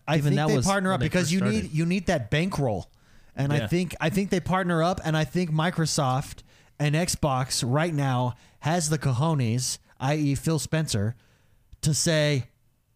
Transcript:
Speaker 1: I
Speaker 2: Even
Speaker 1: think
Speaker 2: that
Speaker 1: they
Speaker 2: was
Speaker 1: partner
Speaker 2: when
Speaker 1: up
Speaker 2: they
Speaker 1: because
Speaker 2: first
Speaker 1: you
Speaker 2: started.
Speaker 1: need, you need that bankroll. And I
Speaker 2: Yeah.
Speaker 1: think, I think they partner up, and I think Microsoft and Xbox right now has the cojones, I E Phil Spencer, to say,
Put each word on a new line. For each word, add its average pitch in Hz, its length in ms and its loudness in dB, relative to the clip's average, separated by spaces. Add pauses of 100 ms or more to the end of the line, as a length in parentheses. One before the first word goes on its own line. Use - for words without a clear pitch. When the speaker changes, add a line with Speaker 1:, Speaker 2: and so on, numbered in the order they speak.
Speaker 1:
I 147 80 2
Speaker 2:
Even 147 140 2
Speaker 1:
think - 80 4
Speaker 2:
that 156 100 0
Speaker 1:
they - 80 4
Speaker 2:
was 123 100 2
Speaker 1:
partner 190 260 2
Speaker 2:
when - 40 2
Speaker 1:
up - 60 0
Speaker 2:
they 156 60 0
Speaker 1:
because 180 160 2
Speaker 2:
first 156 100 0
Speaker 1:
you 190 60 2
Speaker 2:
started. 208 240 0
Speaker 1:
need, 180 100 -10
you 160 120 0
need 185 200 -2
that 147 260 -2
bankroll. 143 580 -2 (460)
And 139 160 -2
I 117 60 2
Speaker 2:
Yeah. 110 100 -2
Speaker 1:
think, 175 320 -2
I 156 100 0
think 190 200 0
they 185 100 2
partner 175 420 0
up, 175 220 0
and 156 140 0
I 156 80 0
think 175 260 -2
Microsoft 156 920 -2 (360)
and 147 160 2
Xbox 143 720 0
right 156 260 0
now 127 420 0 (240)
has 156 300 0
the 156 80 0
cojones, 127 840 0 (200)
I 143 160 0
E 143 200 0
Phil 160 240 0
Spencer, 120 580 -2 (640)
to 151 120 2
say, 147 540 2 (480)